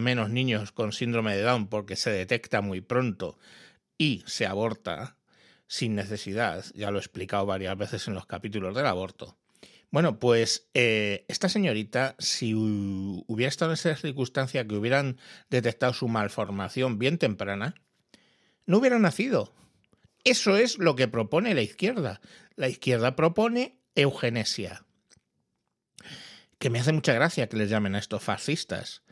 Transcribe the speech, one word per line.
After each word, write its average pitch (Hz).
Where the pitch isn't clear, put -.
menos 120
niños 120
con 107
síndrome 113
de 98
Down 113
porque 101
se -
detecta 104
muy 98
pronto 120
y 139
se -
aborta 101
sin 113
necesidad, 101
ya 101
lo 101
he -
explicado 98
varias 95
veces 101
en 104
los 90
capítulos 98
del 139
aborto. 92
Bueno, 143
pues, 117
eh, 107
esta -
señorita, 131
si -
hu-, 98
hubiera 113
estado 165
en -
esa 156
circunstancia 131
que 107
hubieran 127
detectado 123
su 120
malformación 107
bien 139
temprana, 104
no 185
hubiera 247
nacido. 196
Eso 220
es 233
lo 165
que 127
propone 151
la 127
izquierda. 147
La 185
izquierda 127
propone 226
eugenesia. 117
Que 131
me 117
hace 127
mucha 151
gracia 135
que 110
les 104
llamen 101
a -
estos -
fascistas, -